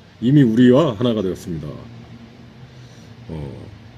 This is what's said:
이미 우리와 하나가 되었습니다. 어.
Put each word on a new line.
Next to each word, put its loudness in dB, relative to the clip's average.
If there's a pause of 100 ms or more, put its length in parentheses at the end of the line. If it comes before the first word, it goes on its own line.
(200)
이미 2
우리와 4
하나가 -4
되었습니다. -8 (1600)
어. -16 (320)